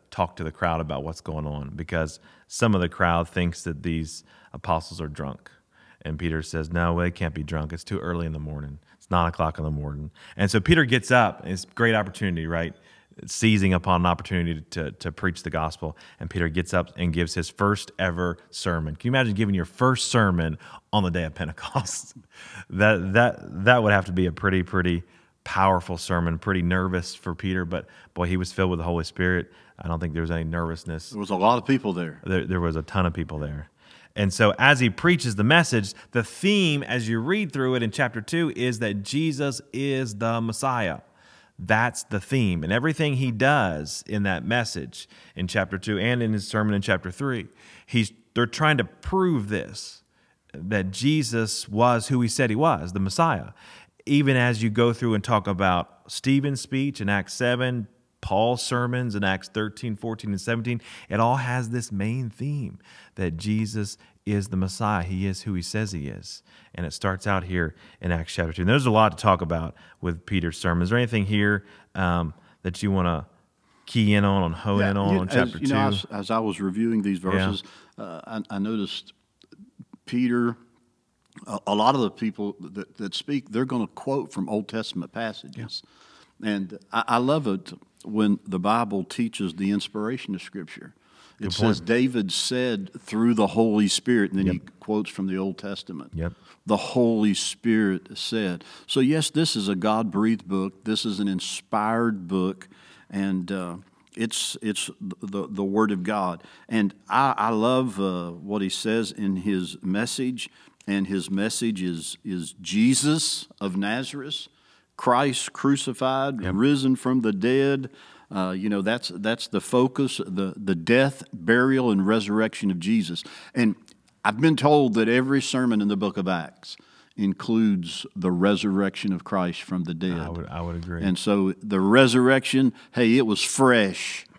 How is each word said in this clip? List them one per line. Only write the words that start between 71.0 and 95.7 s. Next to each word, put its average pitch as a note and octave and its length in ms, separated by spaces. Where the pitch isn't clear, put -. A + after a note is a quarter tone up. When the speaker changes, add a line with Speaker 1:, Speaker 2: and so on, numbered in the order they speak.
Speaker 1:
here, G#2 400
um, F2 380
that F#2 200
you G2+ 80
wanna F2 360
key G#2+ 280
in G2+ 120
on, G2 180
on E2 100
hone G2+ 260
Speaker 2:
Yeah, G2 120
Speaker 1:
in G2+ 60
on, G2 160
Speaker 2:
you, F#2+ 80
Speaker 1:
on F#2 80
Speaker 2:
as, - 40
Speaker 1:
chapter - 240
Speaker 2:
you - 100
know, C3+ 220
Speaker 1:
two? G2+ 60
Speaker 2:
as, G2 160
as G2+ 200
I A2+ 80
was G2+ 200
reviewing G#2+ 420
these F#2+ 220
Speaker 1:
Yeah. F#2+ 80
Speaker 2:
verses, F#2+ 320
uh, F2 280
I, G#2+ 300
I G2 40
noticed G#2 540
Peter, A#2+ 500
a, G2+ 200
a G2+ 80
lot A#2 200
of C3 60
the G2+ 100
people G#2 480
that, F2+ 380
that G2 180
speak, C#3+ 340
they're A#2+ 160
gonna B2 220
quote - 440
from F#2+ 160
Old G#2+ 200
Testament G#2+ 440
passages. A2+ 720
Speaker 1:
Yeah. A2 140
Speaker 2:
And G2 260
I, A2+ 160
I A#2+ 100
love C3+ 300
it F#2+ 260
when G#2 440
the F#2 120
Bible G#2 440
teaches G#2 520
the G2 160
inspiration G#2+ 600
of F2+ 80
Scripture. - 540
It G2+ 60
Speaker 1:
Good F#2 80
Speaker 2:
says G#2+ 260
Speaker 1:
point. E2+ 80
Speaker 2:
David A#2 440
said B2 580
through A2+ 360
the G#2+ 120
Holy G#2+ 400
Spirit, G#2+ 440
and F#2+ 80
then G2 80
Speaker 1:
Yep. F2+ 60
Speaker 2:
he - 80
quotes G#2+ 300
from F#2+ 180
the F#2+ 100
Old F#2+ 220
Testament. F#2 560